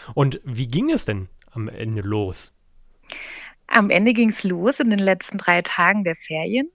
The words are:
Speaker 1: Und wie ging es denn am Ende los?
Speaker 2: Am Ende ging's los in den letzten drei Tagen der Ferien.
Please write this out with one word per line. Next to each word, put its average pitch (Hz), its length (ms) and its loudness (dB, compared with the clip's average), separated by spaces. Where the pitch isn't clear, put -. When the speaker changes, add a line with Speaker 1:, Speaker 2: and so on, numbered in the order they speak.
Speaker 1:
Und 139 300 2
wie 123 240 -4
ging 196 240 0
es 302 140 0
denn 95 240 -4
am 110 160 -8
Ende 110 340 -6
los? 101 520 -4
Speaker 2:
Am 202 220 4
Ende 214 240 4
ging's 220 300 2
los 185 360 0
in 240 100 2
den 208 100 2
letzten 190 380 0
drei 175 240 2
Tagen 185 420 2
der 165 120 -2
Ferien. 196 600 -4